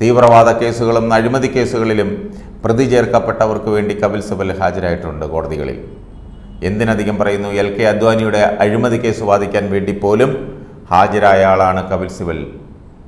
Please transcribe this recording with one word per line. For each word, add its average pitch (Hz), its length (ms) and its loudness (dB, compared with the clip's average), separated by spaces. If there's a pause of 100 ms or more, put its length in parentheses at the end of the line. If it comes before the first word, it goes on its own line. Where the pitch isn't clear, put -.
തീവ്രവാദ 117 480 6 (120)
കേസുകളും 117 460 0 (100)
അഴിമതി 123 400 0
കേസുകളിലും 113 520 0 (540)
പ്രതി 113 300 2
ചേർക്കപ്പെട്ടവർക്ക് 113 840 0
വേണ്ടി 104 240 0
കപിൽ 101 280 -2
സിബൽ 95 220 -4 (100)
ഹാജരായിട്ടുണ്ട് 87 720 -4
കോടതികളിൽ. 78 460 -6 (920)
എന്തിനധികം 110 520 -2
പറയുന്നു, 101 300 -2 (100)
എൽ 101 160 0
കെ 113 160 0
അദ്വാനിയുടെ 110 480 2 (240)
അഴിമതി 113 400 0
കേസ് 113 260 -2
വാദിക്കാൻ 101 340 2 (100)
വേണ്ടി 98 280 -2
പോലും 101 300 2 (600)
ഹാജരായ 98 480 4 (120)
ആളാണ് 92 300 2 (100)
കപിൽ 92 260 -4
സിബൽ. 85 220 -4 (680)